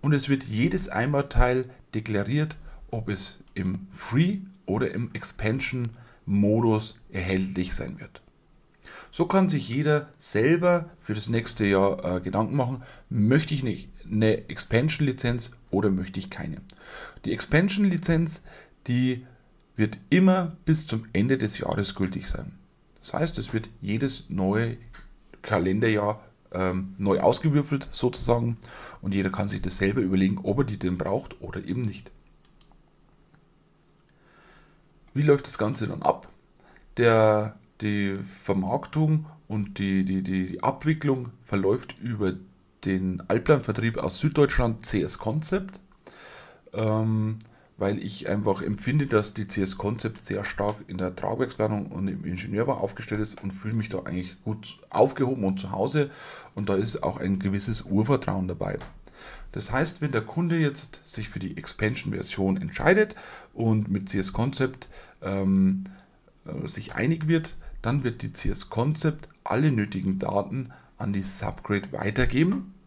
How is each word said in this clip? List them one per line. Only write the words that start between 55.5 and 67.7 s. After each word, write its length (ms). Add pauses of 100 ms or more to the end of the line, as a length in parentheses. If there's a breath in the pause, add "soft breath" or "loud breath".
zu 140
Hause 380 (440 loud breath)
und 140
da 80
ist 260
auch 160
ein 220
gewisses 420
Urvertrauen 640
dabei. 320 (720 loud breath)
Das 220
heißt, 280
wenn 120
der 100
Kunde 340
jetzt 480
sich 240
für 120
die 160
Expansion-Version 1000
entscheidet 600 (360 loud breath)
und 380
mit 180
C 120
S 120
Concept, 560 (340 loud breath)
ähm, 640 (600 loud breath)
äh, 240
sich 260
einig 320
wird, 300 (300 loud breath)